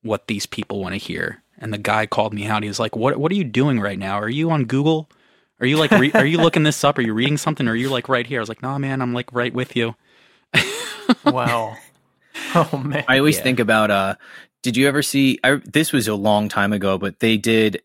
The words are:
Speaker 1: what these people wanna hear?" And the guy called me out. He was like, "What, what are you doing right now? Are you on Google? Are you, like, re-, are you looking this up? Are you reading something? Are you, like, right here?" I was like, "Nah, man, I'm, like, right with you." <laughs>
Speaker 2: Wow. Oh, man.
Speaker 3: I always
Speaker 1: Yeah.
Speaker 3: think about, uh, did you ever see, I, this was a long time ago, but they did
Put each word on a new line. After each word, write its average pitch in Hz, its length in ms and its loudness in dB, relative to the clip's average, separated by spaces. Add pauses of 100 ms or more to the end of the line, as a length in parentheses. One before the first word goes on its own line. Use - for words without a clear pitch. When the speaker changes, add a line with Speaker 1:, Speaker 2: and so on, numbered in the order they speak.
Speaker 1:
what 107 260 -4
these 104 180 -4
people 101 360 -8
wanna 95 160 -6
hear?" 85 460 -8 (160)
And 110 120 -10
the 104 60 -6
guy 107 300 0
called 107 260 -2
me 104 140 -6
out. 107 160 0
He 107 60 -6
was 101 100 -8
like, 113 160 -2
"What, 123 220 0
what 151 140 0
are 196 40 -2
you 202 80 0
doing 127 360 0
right 98 200 -4
now? 98 200 -4
Are 104 80 -4
you 147 220 -2
on 147 160 2
Google? 147 420 0 (520)
Are 123 80 0
you, 147 100 2
like, 156 140 4
re-, 170 220 4
are - 120 2
you 160 140 2
looking 165 240 4
this 151 200 0
up? 143 140 2
Are 127 60 0
you 110 100 -2
reading 135 240 0
something? 147 300 -2
Are 113 80 0
you, 127 140 -2
like, 127 200 -4
right 123 160 0
here?" 127 140 -4
I - 20 -4
was 107 80 -8
like, 110 140 -12
"Nah, 135 160 -6
man, 135 200 -4
I'm, 123 140 -4
like, 123 180 -6
right 123 220 -2
with 127 220 -4
you." 117 200 -2 (580)
<laughs> - 720 -2
Speaker 2:
Wow. 117 500 0 (800)
Oh, 156 280 2
man. 139 240 -2
Speaker 3:
I 131 120 4
always 147 180 4
Speaker 1:
Yeah. - 60 -6
Speaker 3:
think 127 160 2
about, 110 320 4
uh, 98 240 0 (480)
did 123 140 0
you 135 100 4
ever 143 140 2
see, 135 420 2
I, 135 120 4 (100)
this 156 260 0
was 117 160 2
a 107 80 0
long 104 340 2
time 101 240 0
ago, 98 240 0
but 95 220 -6
they 113 180 2
did 110 480 2